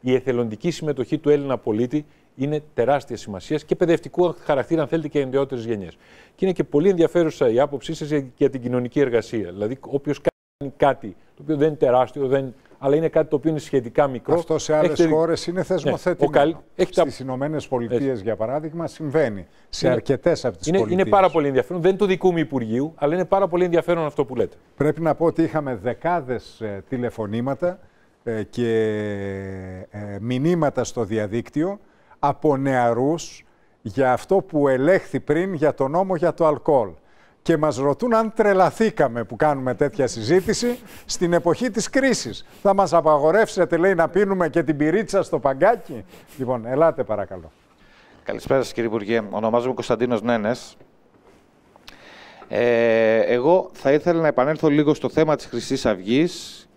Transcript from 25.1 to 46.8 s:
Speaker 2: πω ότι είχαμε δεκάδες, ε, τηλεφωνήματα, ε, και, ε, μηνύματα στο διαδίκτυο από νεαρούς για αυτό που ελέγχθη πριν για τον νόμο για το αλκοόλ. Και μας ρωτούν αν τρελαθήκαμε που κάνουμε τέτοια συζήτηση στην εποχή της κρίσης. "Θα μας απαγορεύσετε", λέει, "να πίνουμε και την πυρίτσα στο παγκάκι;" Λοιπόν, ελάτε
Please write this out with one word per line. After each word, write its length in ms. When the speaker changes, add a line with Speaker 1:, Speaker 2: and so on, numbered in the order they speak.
Speaker 2:
πω 100
ότι 180
είχαμε 320
δεκάδες, 840
ε, 280
τηλεφωνήματα, 880
ε, 180
και, 260
ε, 300
μηνύματα 640
στο 200
διαδίκτυο 720
από 380
νεαρούς 880
για 300
αυτό 240
που 320
ελέγχθη 520
πριν 340
για 200
τον 160
νόμο 260
για 180
το 120
αλκοόλ. 420
Και 140
μας 200
ρωτούν 380
αν 220
τρελαθήκαμε 880
που 120
κάνουμε 380
τέτοια 320
συζήτηση 720
στην 280
εποχή 380
της 200
κρίσης. 540
"Θα 120
μας 180
απαγορεύσετε", 840
λέει, 180
"να 140
πίνουμε 400
και 140
την 140
πυρίτσα 460
στο 160
παγκάκι;" 640
Λοιπόν, 280
ελάτε 380